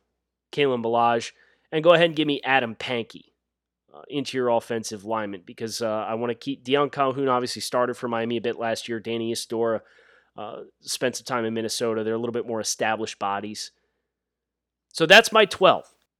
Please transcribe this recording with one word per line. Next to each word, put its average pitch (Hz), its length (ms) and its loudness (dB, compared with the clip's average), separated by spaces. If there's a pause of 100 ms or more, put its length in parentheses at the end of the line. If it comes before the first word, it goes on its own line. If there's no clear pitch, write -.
(500)
Kalen 135 320 2
Ballage 117 500 2 (380)
and 156 140 -2
go 170 80 10
ahead 170 140 6
and 160 100 -2
give 151 100 0
me 143 160 -2
Adam 127 320 2
Pankey, 113 580 -8 (600)
uh, 73 140 -20
interior 131 400 -2
offensive 113 560 -2
lineman, 104 400 -6
because, 117 380 -10
uh, 113 60 -2
I 107 260 -4
wanna 120 200 -4
keep, 131 300 -10
Deion 139 260 2
Calhoun 135 380 0
obviously 123 320 0
started 123 340 0
for - 140 -8
Miami 117 300 -2
a 104 40 -8
bit 117 160 -4
last 113 300 -4
year. 117 100 -6
Danny 113 340 -4
Astora, 113 480 -2 (560)
uh, 117 260 -12 (180)
spent - 360 -4
some - 80 -14
time 120 200 -4
in 113 100 -4
Minnesota. 113 480 -2
They're 110 120 -2
a 113 40 -2
little 117 140 -4
bit 113 140 -4
more 113 140 -4
established 110 580 -4
bodies. 101 520 -6 (1200)
So 165 140 0
that's 202 260 8
my 220 120 8
twelve. 151 500 4 (240)